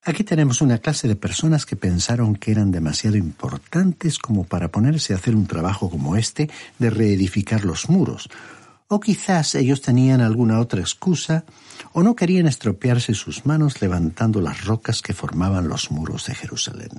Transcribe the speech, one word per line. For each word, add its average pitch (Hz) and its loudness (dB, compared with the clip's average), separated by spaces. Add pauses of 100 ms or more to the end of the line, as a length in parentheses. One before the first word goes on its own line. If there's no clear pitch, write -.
Aquí 170 -2
tenemos 151 2
una 127 4
clase 139 -2
de 107 0
personas - 0
que - -8
pensaron 107 0
que - -4
eran 107 4
demasiado 87 0
importantes 139 -2
como 101 0
para 85 -4
ponerse 127 0
a - -2
hacer 113 0
un 104 4
trabajo 90 -2
como 78 -2
este 151 -2 (280)
de 117 2
reedificar 104 0
los 80 -4
muros. 165 2 (600)
O 208 2
quizás 185 0
ellos 135 2
tenían 127 4
alguna 113 2
otra 110 -2
excusa, 160 -2 (500)
o 170 4
no 233 6
querían 180 2
estropearse 120 0
sus - -8
manos 151 0
levantando 92 0
las 78 -6
rocas 113 -2
que - -6
formaban 90 -2
los - -6
muros 76 -6
de - -8
Jerusalén. - -10